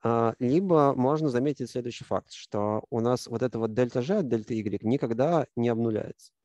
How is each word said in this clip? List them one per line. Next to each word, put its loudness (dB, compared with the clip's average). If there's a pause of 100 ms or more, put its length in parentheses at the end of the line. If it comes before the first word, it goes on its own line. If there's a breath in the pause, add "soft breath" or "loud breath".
а, 2
либо 4
можно 2
заметить -2
следующий -8
факт, -6
что -4
у -2
нас 0
вот -4
это -2
вот -2
дельта 0
G 0
от -2
дельты -2
Y -4
никогда 0 (100)
не 2
обнуляется. -2 (140)